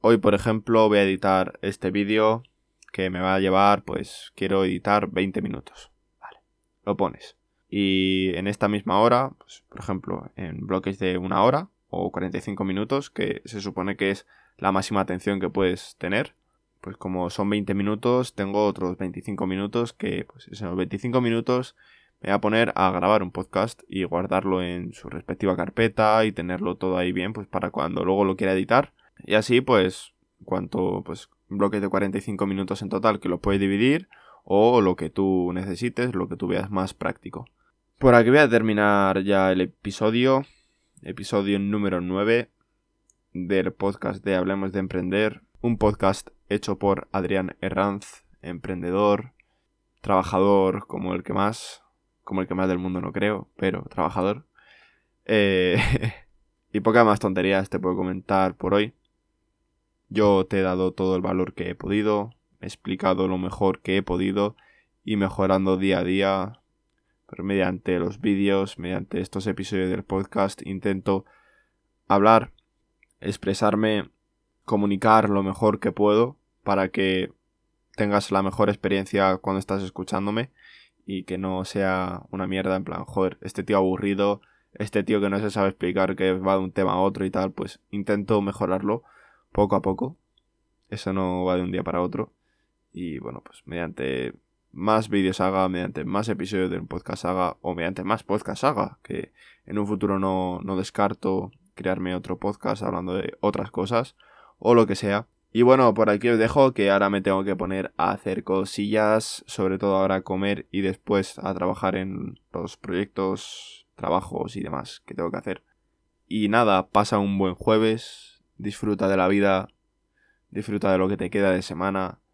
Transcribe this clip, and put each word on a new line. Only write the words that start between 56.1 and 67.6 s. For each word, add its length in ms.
<laughs> 400
y 80
pocas 260
más 140
tonterías 500
te 100
puedo 180
comentar 580
por 180
hoy. 200
Yo 380
te 120
he 40
dado 280
todo 240
el 60
valor 320
que 160
he 60
podido, 580
he 40
explicado 600
lo 100
mejor 440
que 160
he 60
podido 520
y 140
mejorando 600
día 220
a 40
día, 560
pero 160
mediante 560